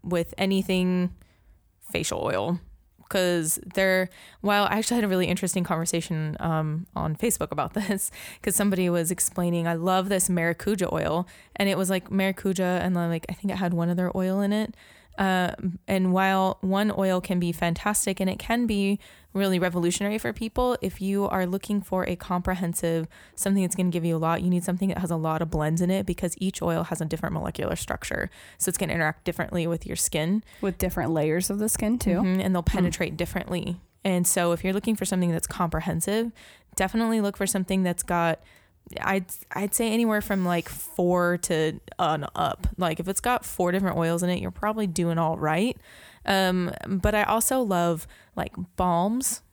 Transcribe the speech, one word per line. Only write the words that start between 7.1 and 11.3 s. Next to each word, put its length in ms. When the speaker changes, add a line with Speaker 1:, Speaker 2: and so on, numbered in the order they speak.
Speaker 1:
Facebook 360
about 220
<laughs> 160
this, 220
'cause 120
somebody 320
was 220
explaining, 560
"I 80
love 360
this 200
maracuja 640
oil." 340